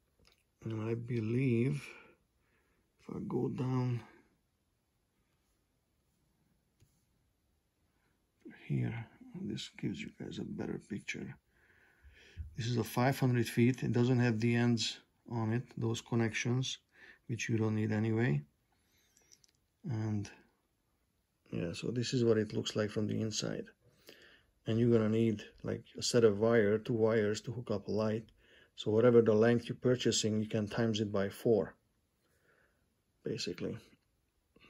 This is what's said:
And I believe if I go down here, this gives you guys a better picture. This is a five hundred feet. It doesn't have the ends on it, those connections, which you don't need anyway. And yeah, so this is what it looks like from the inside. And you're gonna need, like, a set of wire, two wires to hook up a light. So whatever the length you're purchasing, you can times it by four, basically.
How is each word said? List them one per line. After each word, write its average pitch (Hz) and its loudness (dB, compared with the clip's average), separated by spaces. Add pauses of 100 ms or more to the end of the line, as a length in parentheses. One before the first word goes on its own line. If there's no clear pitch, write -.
(640)
And 110 -4
I 117 0
believe 120 0 (1120)
if - -12
I - -6
go - -4
down 127 -2 (4000)
here, 62 -4 (320)
this - -10 (100)
gives 104 -6
you - -10 (100)
guys - -10
a - -8
better - -8
picture. - -10 (1200)
This 117 -6
is 120 -2
a 113 0
five 123 0
hundred 123 2
feet. 123 2
It 120 -2
doesn't 123 4
have 120 2
the 120 2
ends 120 0 (320)
on 113 -2
it, 123 -2 (140)
those 113 -2
connections, 120 -2 (480)
which - -6
you 117 0
don't 110 0
need 107 0
anyway. 113 0 (1500)
And 110 -2 (1200)
yeah, 92 -6
so - -6
this 120 -2
is 123 2
what 110 6
it 107 0
looks 113 -4
like 107 0
from 107 -2
the 107 -2
inside. - -6 (1000)
And 110 0
you're 120 4
gonna 110 4
need, 110 2 (200)
like, 110 -6 (120)
a - -10
set 117 4
of 101 4
wire, 110 4
two 110 -4
wires 110 2
to - -10
hook 117 -8
up 101 -4
a 101 -6
light. 107 -2 (500)
So - -4
whatever 117 8
the 110 4
length 117 4
you're 117 -6
purchasing, 113 0
you 107 -4
can 107 -2
times 113 -2
it 104 -2
by 98 0
four, 104 2 (1500)
basically. - -6 (920)